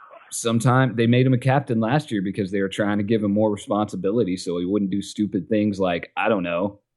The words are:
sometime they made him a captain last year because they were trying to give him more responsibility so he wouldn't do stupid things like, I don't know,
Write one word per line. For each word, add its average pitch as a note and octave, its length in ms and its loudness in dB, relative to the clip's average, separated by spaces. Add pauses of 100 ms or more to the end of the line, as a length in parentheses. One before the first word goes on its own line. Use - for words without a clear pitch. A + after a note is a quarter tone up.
(300)
sometime A#2+ 680 2
they A#2 100 4
made B2 200 6
him C3 80 4
a A#2+ 40 4
captain C3 420 0
last C3 300 -2
year G2+ 120 -2
because F#2+ 280 -4
they G2+ 100 -2
were G2 80 0
trying G#2 300 -2
to G#2 60 -2
give G#2+ 180 0
him G2+ 100 0
more G#2+ 200 2
responsibility G2+ 840 -2
so F2 220 -4
he F2+ 60 -2
wouldn't G2 260 0
do G2 120 -2
stupid G2+ 460 -4
things G#2 300 0
like, F2 380 -2
I G2 120 0
don't G#2 140 0
know, F2 380 -4 (160)